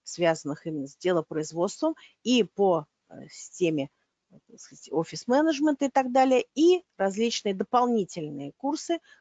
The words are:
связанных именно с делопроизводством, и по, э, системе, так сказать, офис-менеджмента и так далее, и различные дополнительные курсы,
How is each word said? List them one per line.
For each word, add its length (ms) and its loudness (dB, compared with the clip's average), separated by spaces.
связанных 640 -2
именно 220 -6
с 80 -20
делопроизводством, 1000 -2
и 200 2
по, 420 0
э, 200 -18
системе, 600 -4
так 120 -20
сказать, 320 -20
офис-менеджмента 920 0
и 20 0
так 240 -2
далее, 320 4
и 300 4
различные 580 -2
дополнительные 1040 -2
курсы, 440 -4